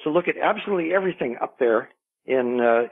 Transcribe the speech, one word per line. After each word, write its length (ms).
to 80
look 160
at 100
absolutely 560
everything 480
up 160
there 320
in, 340
uh, 300